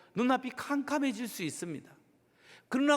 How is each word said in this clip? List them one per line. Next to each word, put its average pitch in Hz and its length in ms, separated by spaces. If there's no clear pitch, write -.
눈앞이 254 360
캄캄해질 269 800
수 - 140
있습니다. 160 480
그러나 285 280